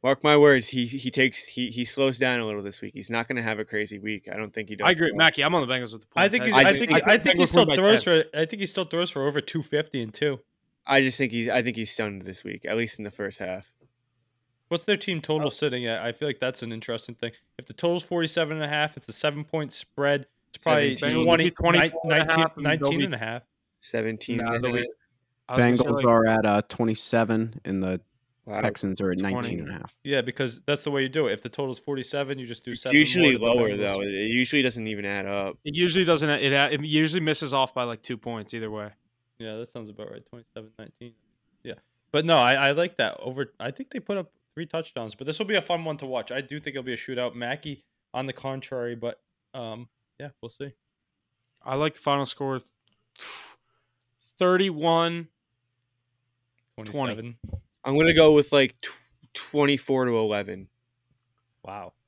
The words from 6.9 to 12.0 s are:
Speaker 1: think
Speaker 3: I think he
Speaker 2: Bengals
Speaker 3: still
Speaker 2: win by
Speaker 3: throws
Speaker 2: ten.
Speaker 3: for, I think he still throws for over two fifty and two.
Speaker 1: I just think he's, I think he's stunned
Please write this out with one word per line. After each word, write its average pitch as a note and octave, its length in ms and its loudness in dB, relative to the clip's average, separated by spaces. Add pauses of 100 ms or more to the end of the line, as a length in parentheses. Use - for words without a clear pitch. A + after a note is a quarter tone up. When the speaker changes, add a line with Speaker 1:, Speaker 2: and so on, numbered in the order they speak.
Speaker 1:
think D#3+ 140 4
Speaker 3:
I G#3+ 120 8
think - 180 2
he F3 80 4
Speaker 2:
Bengals D#3 40 2
Speaker 3:
still - 120 6
Speaker 2:
win E3+ 80 6
by D3 80 4
Speaker 3:
throws G3+ 280 6
Speaker 2:
ten. E3 180 6
Speaker 3:
for, - 160 -4
I D#3+ 80 2
think G3+ 140 -10
he G3 60 -2
still F#3+ 180 -4
throws F3 260 -2
for C#3 160 -2
over C#3+ 160 0
two D#3 200 -6
fifty D3 400 -4
and G#2+ 120 -10
two. C#3+ 260 -2 (460)
Speaker 1:
I C#3 160 6
just C3 160 0
think B2+ 140 0
he's, A#2 180 -2
I B2 120 4
think A2+ 140 -4
he's A2+ 140 -6
stunned G2+ 320 -6